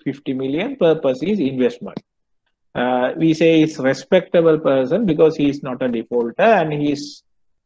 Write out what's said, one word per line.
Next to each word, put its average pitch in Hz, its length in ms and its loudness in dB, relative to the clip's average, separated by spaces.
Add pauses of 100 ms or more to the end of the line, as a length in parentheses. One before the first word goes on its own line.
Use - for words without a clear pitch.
fifty 139 300 -8
million, 135 440 -4
purpose 147 460 0
is 202 160 -2
investment. 127 580 -4 (760)
Uh, 127 440 -2
we 160 160 2
say 160 280 4
it's 156 180 0
respectable 160 800 2
person 143 460 0
because 156 300 4
he 143 140 0
is 139 140 -6
not 127 180 -8
a 131 60 -2
defaulter 117 560 -2
and 190 300 2
he 147 180 -2
is, - 320 -10 (420)